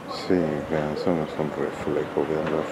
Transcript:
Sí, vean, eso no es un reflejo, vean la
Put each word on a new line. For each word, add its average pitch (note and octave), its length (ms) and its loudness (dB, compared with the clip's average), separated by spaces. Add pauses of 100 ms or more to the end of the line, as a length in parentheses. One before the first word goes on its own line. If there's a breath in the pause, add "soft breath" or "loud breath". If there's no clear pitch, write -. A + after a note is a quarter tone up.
(280)
Sí, F#2 120 4 (320)
vean, D2+ 240 0
eso F#2 180 0
no D#2+ 100 2
es - 140 -4
un D2+ 120 0
reflejo, D2 800 0
vean D#2 260 0
la D#2 160 0